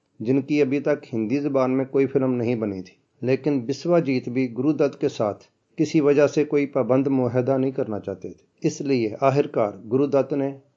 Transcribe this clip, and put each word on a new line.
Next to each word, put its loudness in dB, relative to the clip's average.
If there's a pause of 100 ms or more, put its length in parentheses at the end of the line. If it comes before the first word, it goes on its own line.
(220)
जिनकी 0
अभी 0
तक -2
हिंदी -2
ज़ुबान 0
में 0
कोई 0
फिल्म 0
नहीं 0
बनी -4
थी, -20 (260)
लेकिन 0
बिस्वाजीत 0
भी -2
गुरुदत्त 0
के 0
साथ -2 (440)
किसी 0
वजह 6
से 2
कोई 0
पाबंद 0
मुआहदा 0
नहीं 0
करना -4
चाहते -10
थे। -8
इसलिए -2
आखिरकार 2
गुरुदत्त 0
ने -4 (160)